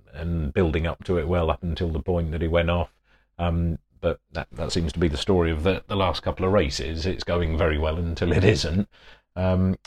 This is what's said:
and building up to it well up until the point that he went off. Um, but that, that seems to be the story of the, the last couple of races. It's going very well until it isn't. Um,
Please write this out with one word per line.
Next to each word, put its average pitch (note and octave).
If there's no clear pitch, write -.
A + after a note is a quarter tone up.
and D#2
building E2
up D#2
to F2+
it D#2
well E2+
up D#2+
until E2+
the D#2+
point E2+
that E2+
he E2+
went E2+
off. F2
Um, E2+
but E2
that, D#2+
that -
seems E2+
to -
be F2
the C#2+
story F2
of D#2
the, -
the G2+
last F#2
couple F2+
of F#2
races. D#2+
It's F#2
going E2+
very D#2
well D#2
until E2+
it F#2
isn't. F#2+
Um, F#2